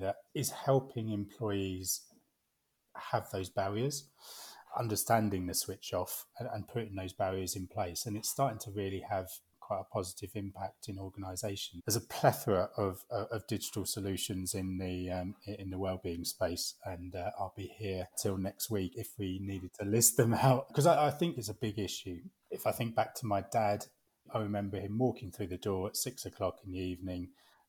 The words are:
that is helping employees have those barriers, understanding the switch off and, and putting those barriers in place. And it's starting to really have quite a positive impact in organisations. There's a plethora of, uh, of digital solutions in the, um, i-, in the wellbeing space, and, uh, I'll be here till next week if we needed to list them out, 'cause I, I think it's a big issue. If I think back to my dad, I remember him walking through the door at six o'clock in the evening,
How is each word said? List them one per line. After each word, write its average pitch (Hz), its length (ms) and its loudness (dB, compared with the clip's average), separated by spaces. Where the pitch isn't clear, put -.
that 95 160 0
is 143 160 0
helping 131 600 2
employees 98 920 -2
have 110 180 -2
those 95 180 -4
barriers, 107 600 -2
understanding 107 680 4
the 87 80 -2
switch - 380 -4
off - 340 -2
and, 120 140 -6
and 101 160 -6
putting 107 260 -4
those 92 180 -4
barriers 95 440 0
in 92 100 -4
place. 90 400 -4
And 104 100 -2
it's - 120 -4
starting 120 320 0
to 107 100 -10
really 98 380 -4
have 95 200 -2
quite 95 200 -4
a 92 40 -8
positive 95 400 -4
impact 98 540 -8
in 95 100 -6
organisations. 95 840 -6
There's - 120 2
a 110 40 0
plethora - 800 4
of, 95 320 0
uh, 104 200 -2
of 110 160 -4
digital 101 380 -2
solutions 95 720 -2
in 95 240 -2
the, 90 320 -2
um, 90 240 -2
i-, 101 120 -6
in 95 100 -8
the 92 100 -4
wellbeing 92 460 -2
space, - 500 -2
and, 87 280 -8
uh, 92 240 -4
I'll 95 160 -4
be 95 240 -8
here 95 300 -2
till 95 160 2
next 95 320 -4
week 95 260 0
if 113 120 -8
we 95 240 -2
needed 95 360 -6
to 104 60 -4
list 110 320 6
them 117 160 8
out, 135 400 6
'cause 147 140 6
I, 147 220 8
I - 20 4
think 151 260 0
it's 107 140 -4
a 104 40 -8
big 110 240 -2
issue. 90 420 -4
If - 160 -6
I 110 60 4
think 113 220 -2
back 110 220 2
to 123 100 -4
my 98 160 4
dad, 104 320 4
I 117 60 0
remember 104 420 0
him 101 180 -2
walking 117 320 0
through 95 180 -4
the 90 100 -4
door 95 280 0
at - 100 -6
six - 280 -4
o'clock 95 400 -2
in 95 80 -8
the 92 60 -4
evening, 90 500 -4